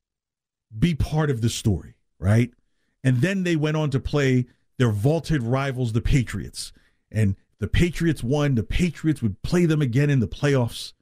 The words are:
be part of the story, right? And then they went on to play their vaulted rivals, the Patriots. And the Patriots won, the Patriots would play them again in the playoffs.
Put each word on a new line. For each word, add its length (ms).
be 200
part 340
of 100
the 100
story, 440
right? 320
And 140
then 260
they 100
went 220
on 140
to 100
play 460
their 140
vaulted 540
rivals, 480
the 80
Patriots. 720
And 240
the 100
Patriots 540
won, 320
the 80
Patriots 580
would 220
play 240
them 160
again 260
in 120
the 80
playoffs. 720